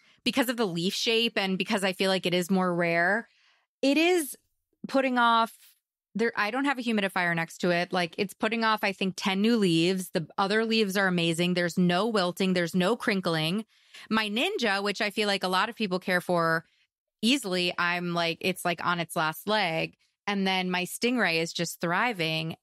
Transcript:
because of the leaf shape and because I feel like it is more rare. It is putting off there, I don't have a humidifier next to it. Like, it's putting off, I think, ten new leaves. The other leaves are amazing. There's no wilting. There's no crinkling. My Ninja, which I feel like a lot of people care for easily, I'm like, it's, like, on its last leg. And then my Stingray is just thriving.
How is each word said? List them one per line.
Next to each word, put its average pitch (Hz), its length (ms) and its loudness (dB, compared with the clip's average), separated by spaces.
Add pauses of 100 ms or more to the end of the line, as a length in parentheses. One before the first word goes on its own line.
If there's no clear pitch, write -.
(240)
because 247 240 0
of 247 80 -2
the 233 100 0
leaf 170 280 -2
shape 233 440 0
and 190 180 0
because 196 280 -2
I 190 80 0
feel 190 180 0
like 190 160 0
it 170 80 0
is 175 160 0
more 185 240 2
rare. 170 540 0 (540)
It 277 160 4
is 339 380 0 (520)
putting 262 300 0
off 233 580 2 (420)
there, 233 180 0
I 208 160 -2
don't 262 140 -2
have 277 140 0
a 254 40 -6
humidifier 190 540 0
next 165 220 -4
to 180 120 2
it. 175 220 0
Like, 175 240 -2
it's 202 160 -4
putting 226 320 -2
off, 220 180 2
I 202 100 0
think, 185 260 -4
ten 196 240 0
new 233 160 4
leaves. 180 520 2
The 160 160 -4 (120)
other 208 260 0
leaves 220 320 0
are 196 100 2
amazing. 175 460 2
There's 175 240 0
no 180 300 4
wilting. 190 480 0
There's 175 200 0
no 190 220 2
crinkling. 185 680 -2 (420)
My 214 220 -2
Ninja, 240 520 0
which 202 200 -2
I 208 80 -2
feel 214 160 -2
like 196 180 0
a 185 40 0
lot 185 200 0
of 240 80 -10
people 185 220 -2
care 180 240 0
for 165 420 0 (560)
easily, 185 560 0
I'm 175 380 -2
like, 165 260 0
it's, - 240 -4
like, 170 180 -2
on 175 160 0
its 165 160 -6
last 160 320 -4
leg. 170 480 -2 (320)
And 202 200 0
then 185 240 0
my 180 140 -2
Stingray 214 520 0
is 165 160 -2
just - 300 -6
thriving. 170 800 -2